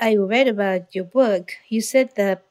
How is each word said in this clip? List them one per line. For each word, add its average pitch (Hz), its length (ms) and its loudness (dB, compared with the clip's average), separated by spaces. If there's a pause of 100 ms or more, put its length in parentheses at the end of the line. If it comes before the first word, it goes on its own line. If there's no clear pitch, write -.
I 226 160 2
read 226 320 2
about 196 460 -4
your 185 100 -6
book, 202 500 0 (140)
you 220 120 -2
said 262 360 0
the 190 240 0 (100)